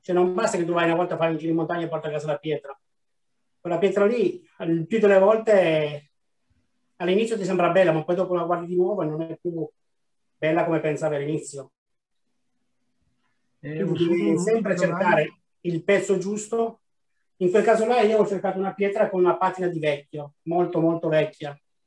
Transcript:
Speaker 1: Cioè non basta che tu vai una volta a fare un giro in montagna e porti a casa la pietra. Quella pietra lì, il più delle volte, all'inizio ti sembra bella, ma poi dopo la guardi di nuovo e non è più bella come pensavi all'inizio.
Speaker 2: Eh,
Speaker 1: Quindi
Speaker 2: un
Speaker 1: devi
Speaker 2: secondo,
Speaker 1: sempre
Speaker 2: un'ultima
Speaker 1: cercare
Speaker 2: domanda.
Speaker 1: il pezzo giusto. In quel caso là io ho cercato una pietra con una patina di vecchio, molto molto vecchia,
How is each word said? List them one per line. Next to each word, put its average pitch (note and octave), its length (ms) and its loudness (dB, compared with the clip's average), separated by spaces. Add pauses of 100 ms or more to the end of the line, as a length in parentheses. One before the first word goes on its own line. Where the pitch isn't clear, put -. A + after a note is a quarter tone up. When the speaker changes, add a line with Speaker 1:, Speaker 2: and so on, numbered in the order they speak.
Speaker 1:
Cioè F3+ 140 -4
non F3+ 200 4
basta G#3+ 220 0
che E3+ 80 -2
tu E3+ 80 -2
vai E3 120 2
una E3 100 2
volta F3+ 200 -2
a - 20 -10
fare E3 140 0
un D#3 60 -2
giro D#3+ 120 -4
in E3 80 0
montagna E3 280 -4
e - 20 -8
porti D#3 200 -6
a D3 40 -4
casa D3+ 160 -6
la D3 100 -2
pietra. D#3 400 -8 (840)
Quella F3 180 -4
pietra G3+ 280 2
lì, A3 400 0 (140)
il E3 280 -2
più A3 120 0
delle G3 200 6
volte, F#3 920 2 (880)
all'inizio G#3+ 400 0
ti F#3 80 -4
sembra F3 240 0
bella, F3 240 4
ma D#3 100 -2
poi F3+ 120 -2
dopo F3+ 200 -2
la F3 80 -2
guardi F3 240 -2
di F3+ 80 -6
nuovo F3+ 280 0
e - 20 -2
non D#3 160 -4
è E3 160 -8
più E3 280 -6 (720)
bella D#3+ 280 0
come D#3+ 160 -2
pensavi D3+ 340 -2
all'inizio. C#3+ 560 -8 (1900)
Speaker 2:
Eh, D#3 220 -8
Speaker 1:
Quindi - 0 -
Speaker 2:
un F3 100 0
Speaker 1:
devi E3+ 260 0
Speaker 2:
secondo, G3+ 220 0
Speaker 1:
sempre G#3 320 0
Speaker 2:
un'ultima F3 240 0
Speaker 1:
cercare E3+ 260 2
Speaker 2:
domanda. - 180 -8 (200)
Speaker 1:
il E3+ 220 -4
pezzo G3 340 2
giusto. G#3+ 640 -4 (580)
In F3+ 140 0
quel G3+ 120 4
caso A3 220 4
là A#3+ 160 2
io G#3+ 180 4
ho G3+ 80 2
cercato F#3 300 -4
una F#3+ 160 -2
pietra G3+ 360 0
con F#3 120 0
una F3 160 4
patina F#3 300 -2
di E3 120 -4
vecchio, D3 540 -6 (100)
molto E3+ 380 0
molto E3 260 0
vecchia, D3+ 500 -2 (300)